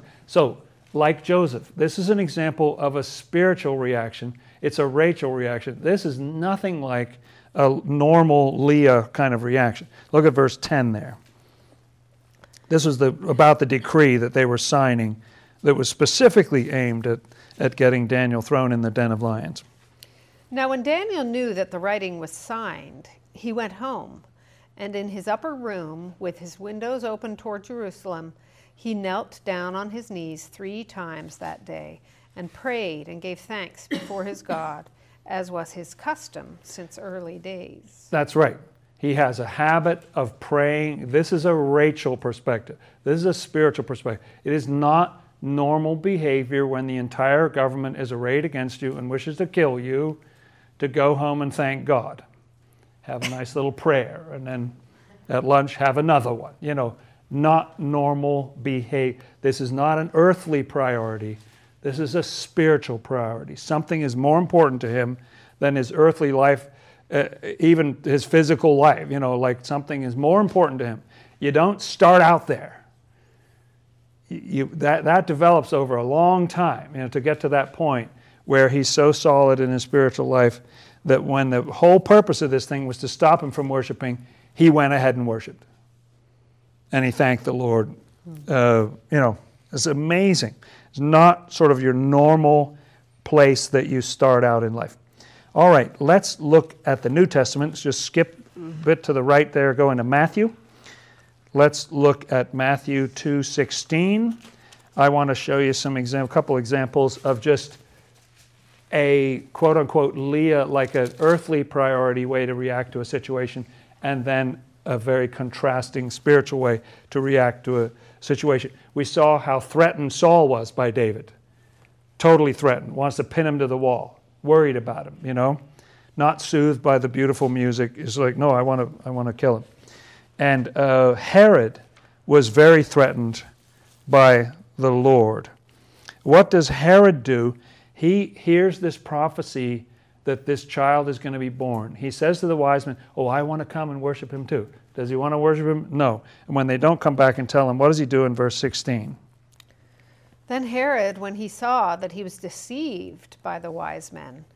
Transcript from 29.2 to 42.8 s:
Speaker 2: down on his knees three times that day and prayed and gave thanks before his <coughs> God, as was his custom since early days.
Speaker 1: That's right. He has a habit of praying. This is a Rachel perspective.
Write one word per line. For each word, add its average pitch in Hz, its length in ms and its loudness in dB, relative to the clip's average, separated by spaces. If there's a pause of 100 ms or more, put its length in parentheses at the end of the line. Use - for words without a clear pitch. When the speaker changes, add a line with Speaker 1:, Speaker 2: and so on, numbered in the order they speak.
Speaker 2:
down 180 300 -8
on 202 160 -10
his 226 180 -16
knees 160 380 -14
three 202 360 -16
times 165 540 -16
that 165 280 -16
day 160 360 -18 (340)
and 175 160 -16
prayed 185 560 -10
and 170 140 -18
gave 180 180 -12
thanks - 480 -16
before 196 360 -10
his 202 180 -14
<coughs> 170 140 -10
God, 156 340 -12 (360)
as 190 240 -10
was 170 220 -12
his 175 220 -18
custom - 680 -14
since - 360 -20
early 180 400 -16
days. - 720 -20
Speaker 1:
That's 147 240 -2
right. 143 220 2 (400)
He 143 180 -4
has 127 240 0
a 120 60 -8
habit 160 580 -2 (120)
of 127 240 -6
praying. 147 720 -2
This 160 240 0
is 160 120 -2
a 175 80 2
Rachel 147 640 0
perspective. 120 640 -8 (260)